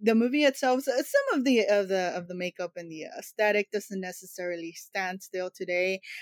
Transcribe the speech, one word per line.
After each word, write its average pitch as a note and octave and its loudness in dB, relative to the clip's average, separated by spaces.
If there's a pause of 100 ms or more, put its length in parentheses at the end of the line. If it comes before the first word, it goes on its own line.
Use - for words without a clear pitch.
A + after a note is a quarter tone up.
the A3 4
movie B3 4
itself, C4 2
s-, B3+ 0
some C#5 2
of B3 0
the, B3 6
of G3+ 2
the, F#3 0
of F3 -8
the F3+ -10
makeup F3+ -6
and E3+ -12
the D#3 -10 (140)
aesthetic G#3 0
doesn't G3+ -4
necessarily F3 -8
stand F#3 -6
still F#3 -6
today. F3+ -2 (220)